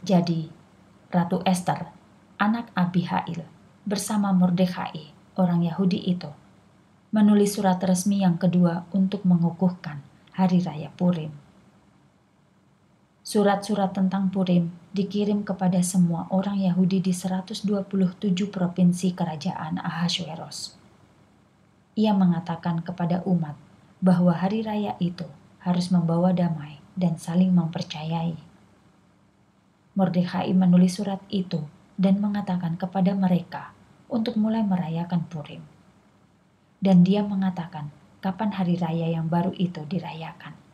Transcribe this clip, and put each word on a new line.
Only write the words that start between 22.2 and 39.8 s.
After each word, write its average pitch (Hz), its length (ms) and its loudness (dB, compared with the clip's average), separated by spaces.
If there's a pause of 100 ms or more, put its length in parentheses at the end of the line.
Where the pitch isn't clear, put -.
kepada 175 400 -2
umat 160 320 -2 (400)
bahwa 175 400 4
hari 202 240 0
raya 214 400 -4
itu 175 240 -4 (400)
harus 180 240 0
membawa 170 400 2
damai 160 480 -2 (160)
dan 175 240 0
saling 180 320 2
mempercayai. 165 960 -2 (1500)
Mordekhai 180 560 0
menulis 185 480 4
surat 196 320 -4
itu 180 320 -4 (320)
dan 196 240 4
mengatakan 190 560 -2
kepada 190 400 -2
mereka 175 560 -2 (400)
untuk 226 240 -2
mulai 220 240 0
merayakan 175 640 -2
Purim. 156 400 -14 (1200)
Dan 190 160 8
dia 196 240 4
mengatakan 180 640 -4 (320)
kapan 196 320 -4
hari 175 240 0
raya 165 400 -2
yang 160 160 -4
baru 180 240 0
itu 170 320 -4